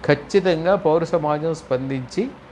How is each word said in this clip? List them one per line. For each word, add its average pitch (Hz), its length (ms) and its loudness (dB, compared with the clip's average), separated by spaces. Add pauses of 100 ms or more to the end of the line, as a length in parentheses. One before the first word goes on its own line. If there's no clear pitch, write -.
ఖచ్చితంగా 175 680 2
పౌర 165 280 2
సమాజం 156 500 -2
స్పందించి 135 760 -4 (200)